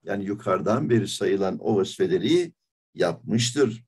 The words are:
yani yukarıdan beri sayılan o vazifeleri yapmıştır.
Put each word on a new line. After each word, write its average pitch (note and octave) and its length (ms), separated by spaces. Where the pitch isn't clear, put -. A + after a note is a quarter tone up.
yani G2+ 220
yukarıdan G2+ 640
beri G#2 180
sayılan G2 500
o - 180
vazifeleri F3+ 760
yapmıştır. A#2 920